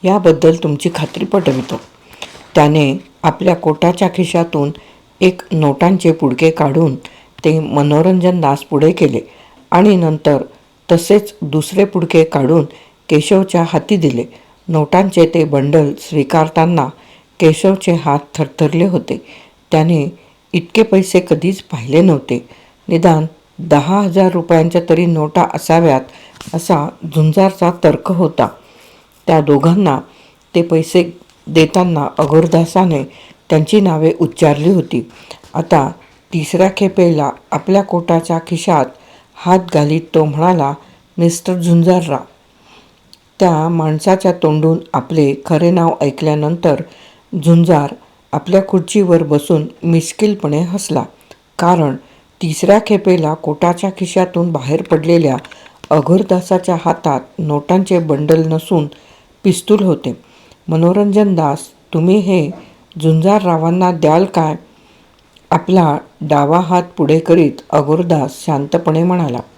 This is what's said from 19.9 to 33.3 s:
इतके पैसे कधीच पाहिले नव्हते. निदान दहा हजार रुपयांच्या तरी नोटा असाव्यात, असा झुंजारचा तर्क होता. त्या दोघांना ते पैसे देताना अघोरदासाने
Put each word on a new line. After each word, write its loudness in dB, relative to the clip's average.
इतके 0
पैसे 2
कधीच -2
पाहिले -2
नव्हते. 0
निदान 2
दहा 0
हजार 2
रुपयांच्या 0
तरी 2
नोटा 0
असाव्यात, 2
असा -2
झुंजारचा 2
तर्क 2
होता. 0
त्या 2
दोघांना 2
ते 2
पैसे 0
देताना 0
अघोरदासाने 0